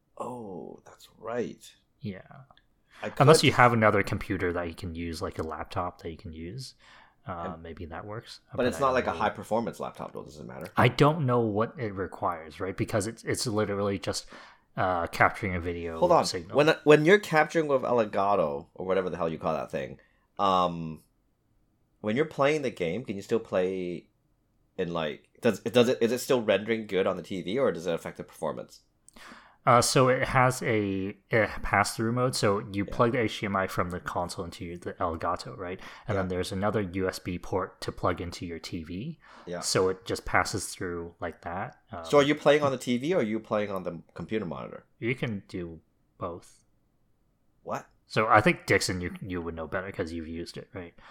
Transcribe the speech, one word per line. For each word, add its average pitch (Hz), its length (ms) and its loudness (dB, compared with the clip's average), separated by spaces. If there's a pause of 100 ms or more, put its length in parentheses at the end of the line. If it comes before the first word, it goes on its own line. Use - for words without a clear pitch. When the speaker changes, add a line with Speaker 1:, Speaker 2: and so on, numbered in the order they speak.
(180)
Speaker 1:
Oh, 95 680 -12
that's - 220 -20 (100)
right. 113 540 -8 (280)
Speaker 2:
Yeah. 95 200 -10 (840)
Speaker 1:
I 107 160 -6
Speaker 2:
Unless 151 200 10
Speaker 1:
could 160 100 2
Speaker 2:
you 117 60 6
have 123 180 8
another 104 300 6
computer 95 500 -2
that 87 160 -4
you 82 60 -10
can 82 200 -10
use, 82 280 -6
like 85 160 -6
a 95 40 -4
laptop 80 600 -8
that 85 80 -8
you 78 60 -12
can 85 160 -14
use. 90 420 -12 (520)
Uh, 85 280 -8
Speaker 1:
And 82 80 -16
Speaker 2:
maybe 85 240 -12
that 73 180 -12
works. 107 360 -12 (100)
Speaker 1:
but - 80 -4
Speaker 2:
But 123 80 2
Speaker 1:
it's 117 120 0
Speaker 2:
I - 20 -6
Speaker 1:
not 139 60 4
Speaker 2:
don't 131 80 4
Speaker 1:
like 113 120 2
a 98 60 0
Speaker 2:
know. 87 60 -4
Speaker 1:
high 107 120 2
performance 104 500 -2
laptop, - 320 -10
though, 52 120 -12
does 73 140 -18
it 64 80 -14
matter? 65 200 -12 (100)
Speaker 2:
I 127 120 6
don't 147 360 4
know 123 160 4
what 110 380 0
it 107 160 -4
requires, 87 640 -6
right? 95 160 -4
Because 104 300 0
it's, - 180 -10
it's - 220 -2
literally 101 520 0
just, - 280 -6 (500)
uh, 92 320 0
capturing 95 460 2
a 87 60 -4
video 85 380 -6
Speaker 1:
Hold 175 140 4
on. 139 120 6
Speaker 2:
signal. 90 320 -6
Speaker 1:
When, 151 180 6 (100)
when 151 200 8
you're 196 160 8
capturing 156 480 2
with 131 140 2
Elgato, 98 920 2
or 90 120 -8
whatever 92 220 2
the 85 80 -4
hell 85 120 -2
you 80 100 -4
call 82 160 -2
that 67 160 -6
thing, 67 280 -6 (400)
um, 87 640 2 (960)
when 107 160 -2
you're 156 80 2
playing 147 380 2
the 123 80 -2
game, 90 340 -4
can 104 120 -8
you 98 60 -10
still 117 160 0
play 92 680 -2 (720)
in, 85 160 -2
like, 80 360 -4 (120)
does 107 240 0
it, 110 80 -4
does 120 160 6
it, 131 120 0
is 117 100 2
it 123 80 0
still 123 240 0
rendering 107 460 0
good 95 180 2
on 95 100 0
the 85 60 -8
T 92 200 -6
V, 95 160 -2
or 123 140 2
does 85 140 -8
it 85 80 0
affect 82 220 -8
the 85 80 -14
performance? - 560 -10 (840)
Speaker 2:
Uh, 123 160 8
so 127 280 6
it 127 180 2
has 131 360 4
a, 101 540 0 (140)
a 110 160 4 (160)
pass-through 107 480 2
mode. 123 240 0
So 104 260 2 (120)
you 98 120 0
Speaker 1:
Yeah. - 120 -6
Speaker 2:
plug 120 160 4
the 127 80 0
H 110 200 -2
D 113 60 -4
M 101 80 -2
I 95 140 2
from 90 220 -2
the 90 100 -6
console 90 440 -6
into 87 340 -10
the 98 160 -10
Elgato, 85 600 -4
right? 92 220 -8 (300)
And 101 100 0
then 95 60 0
Speaker 1:
Yeah. 92 60 -4
Speaker 2:
there's 90 200 -2
another 101 300 0
U 92 280 -2
S - 120 -4
B 90 180 -6
port - 440 -6
to - 100 -6
plug 90 280 -2
into 90 240 -8
your 82 140 -8
T 85 240 -10
V. 98 380 -10 (260)
Speaker 1:
Yeah. 87 140 -8
Speaker 2:
So 95 280 2
it - 160 -4
just 104 200 -6
passes - 420 0
through 85 540 -8
like - 220 -8
that. 90 340 -8 (160)
Um, 85 120 -10
Speaker 1:
So 147 140 4
are 143 60 8
you 147 100 2
playing 151 300 4
on 135 80 0
the 127 60 -4
T 123 200 0
V 151 160 -2
or 170 60 2
are - 20 0
you 107 160 -2
playing 107 320 -2
on 92 140 -6
the 82 160 -6 (140)
computer 104 300 -4
monitor? 67 400 -10 (140)
Speaker 2:
You 120 160 -2
can 113 320 -6
do 85 320 -10 (400)
both. - 460 -12 (960)
Speaker 1:
What? 120 240 -8 (220)
Speaker 2:
So 110 200 2
I 110 120 10
think, - 260 2
Dixon, 98 340 2
you, 90 220 -6
you 90 180 -4
would 82 140 -6
know 80 140 -8
better 95 240 -6
'cause 82 200 -6
you've 80 160 -8
used 82 280 -10
it, - 180 -14
right? 87 180 -12 (180)